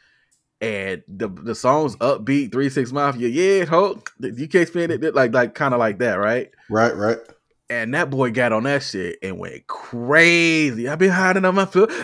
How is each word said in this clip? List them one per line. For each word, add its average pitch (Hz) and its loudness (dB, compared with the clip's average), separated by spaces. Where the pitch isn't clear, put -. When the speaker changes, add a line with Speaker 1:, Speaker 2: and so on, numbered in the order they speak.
Speaker 1:
And 98 -6
the, 98 -8
the 104 -10
song's 135 2
upbeat, 127 0
Three 135 0
Six 131 -4
Mafia, 135 -2
yeah, 185 2
ho, 170 0
you 156 -8
can't 170 2
spin 170 -4
it, 151 -2
like, 123 4
like, 120 2
kinda 135 0
like 110 0
that, 117 0
right? 107 -2
Speaker 2:
Right, 110 2
right. 110 0
Speaker 1:
And 117 -4
that 160 0
boy 131 0
got 120 0
on 110 0
that 139 0
shit 90 -8
and 95 -8
went - -14
crazy. 151 2
"I've 156 -6
been 185 4
hiding 185 0
on 185 2
my 196 2
foot. 196 2